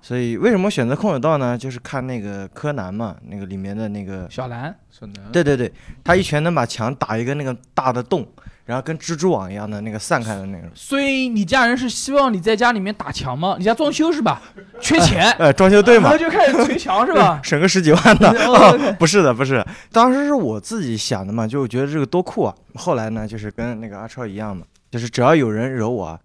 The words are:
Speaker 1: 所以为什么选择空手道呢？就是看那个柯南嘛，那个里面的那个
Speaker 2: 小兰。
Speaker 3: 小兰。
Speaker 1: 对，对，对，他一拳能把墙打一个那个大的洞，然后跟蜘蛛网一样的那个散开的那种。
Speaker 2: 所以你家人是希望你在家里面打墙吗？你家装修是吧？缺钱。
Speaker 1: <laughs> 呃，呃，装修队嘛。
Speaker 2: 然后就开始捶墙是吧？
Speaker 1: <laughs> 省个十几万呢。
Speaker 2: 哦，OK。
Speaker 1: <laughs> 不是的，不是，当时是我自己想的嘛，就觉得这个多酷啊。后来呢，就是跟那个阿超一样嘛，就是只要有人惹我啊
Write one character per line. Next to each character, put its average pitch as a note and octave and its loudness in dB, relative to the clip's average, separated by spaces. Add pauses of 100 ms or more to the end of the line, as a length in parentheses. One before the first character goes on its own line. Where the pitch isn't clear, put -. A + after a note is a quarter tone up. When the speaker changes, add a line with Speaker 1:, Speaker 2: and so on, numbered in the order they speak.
Speaker 1:
所 B2 -6
以 A#2 -4
为 G3 2
什 G#3 2
么 F#3+ 0
选 B2+ -2
择 C#3 -2
空 G3+ -2
手 C#3 -2
道 D3+ 0
呢？ B2 -2
就 C3 -10
是 A#2+ -12
看 B2+ -10
那 B2 -8
个 G2 -10
柯 - -8
南 F#2+ -8
嘛， G#2+ -8 (140)
那 G2+ -14
个 G2 -10
里 F#2+ -12
面 G2 -8
的 A2 -6
那 G#2 -10
个 F#2 -10
Speaker 2:
小 B2+ -10
兰。 A#2+ -12 (160)
Speaker 3:
小 - -20
兰。 G2+ -20 (160)
Speaker 1:
对， E3 2
对， C#3+ 2
对， A#2+ -4 (300)
他 F3 2
一 F#3+ 0
拳 D3 -2
能 E3+ -2
把 C3 0
墙 A#2 -6
打 A2 -6
一 A#2 -4
个 C3+ -4
那 D3 -8
个 B2+ -6 (160)
大 C3 -2
的 A#2+ -4
洞， B2 -4 (380)
然 A#2 -6
后 C3 -6
跟 D#3+ -8
蜘 - -8
蛛 E3 0
网 G2 -2
一 F#2+ -12
样 G#2 -10
的 G#2 -8
那 A2 -10
个 G#2+ -8
散 C3+ -2
开 A2 -6
的 F#2+ -10
那 G2 -12
种。 F2 -16
Speaker 2:
所 - -6
以 C4+ -2
你 G#3 -2
家 B3 2
人 B3 0
是 B3 -4
希 - -8
望 C4+ 2
你 F#3 -2
在 G#3+ 0
家 A#3+ 2
里 G#3+ -2
面 G3 -6
打 D3 -10
墙 C3 -6
吗？ F3+ 0
你 F3+ -6
家 A3 4
装 C#4+ 0
修 D#4+ 0
是 D4+ -2
吧？ E3 0 (380)
缺 - 2
钱。 F3+ 4
Speaker 1:
<laughs> - -6
呃， E3 4
呃， C#3 8
装 F#3+ 6
修 G#3 8
队 A#3 8
嘛。 - 6
Speaker 2:
然 D#4 6
后 - -
就 E4 0
开 E4 4
始 C4+ 2 (120)
捶 C4 -2
墙 A3 0
是 F4 -2
吧？ G3 4
Speaker 1:
<laughs> - -16
省 D3 0
个 F#3 4
十 F#3+ 2
几 D3+ 4
万 E3+ 4 (160)
呢。 G#3 8 (200)
Speaker 2:
哦， G#3 8
OK。 G3 0
Speaker 1:
<laughs> F3+ -10
不 E3+ 2
是 F#3 4
的， C3 4
不 A#2+ 0
是， C3 0 (280)
当 A#3+ 6
时 C#4 0
是 D4 0
我 A#2 -2
自 A3 -8
己 A#2 -4
想 G2+ -4
的 G2+ -8
嘛， A2+ -2
就 B2+ -4
觉 A#2+ -4
得 C#3 -2
这 D3 -6
个 C#3+ -2
多 F3 -2
酷 F3+ -6
啊。 G#2+ -2 (220)
后 D#3+ -4
来 A2 -4
呢， A2 -6
就 A2 -12
是 G#2 -10
跟 A#2 -8
那 A2 -14
个 G2+ -14
阿 A2 -14
超 A#2+ -12
一 G2 -10
样 G#2 -8
嘛， E2+ -14 (260)
就 A#2+ -8
是 A#2 -8
只 B2+ -4
要 C3+ 4
有 C#3+ 2
人 A2+ -4
惹 A2+ -4
我 G#2+ -4
啊 D#2+ -12